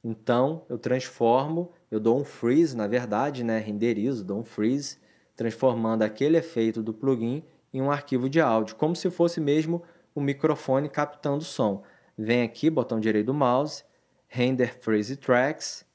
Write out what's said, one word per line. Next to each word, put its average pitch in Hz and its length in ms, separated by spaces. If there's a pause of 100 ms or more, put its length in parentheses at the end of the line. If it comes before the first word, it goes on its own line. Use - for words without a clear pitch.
Então, 127 600
eu 120 80
transformo, 131 920 (180)
eu 110 100
dou 113 200
um - 40
freeze, 135 540
na 107 80
verdade, 120 580
né? 113 140
Renderizo, 107 640
dou 98 140
um 117 60
freeze, 127 560 (360)
transformando 113 680
aquele 139 340
efeito 113 460
do 110 100
plugin 127 500 (300)
em 131 80
um 139 80
arquivo 135 400
de 156 100
áudio, 110 360
como 165 200
se 180 140
fosse 170 320
mesmo 156 400 (320)
o 143 80
microfone 139 680
captando 143 500
o - 20
som. 107 400 (340)
Vem 117 280
aqui, 117 260
botão 123 300
direito 107 260
do 131 80
mouse, 143 500 (440)
Render 127 520
Freeze 110 380
Tracks 131 680 (120)